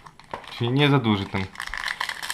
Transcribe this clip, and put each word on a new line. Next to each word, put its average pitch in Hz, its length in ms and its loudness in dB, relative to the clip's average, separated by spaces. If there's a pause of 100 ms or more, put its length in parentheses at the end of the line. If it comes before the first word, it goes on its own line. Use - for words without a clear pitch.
(520)
Czyli 120 180 -2
nie 139 200 4
za 139 100 6
duży 104 260 2
ten, 95 200 -2 (880)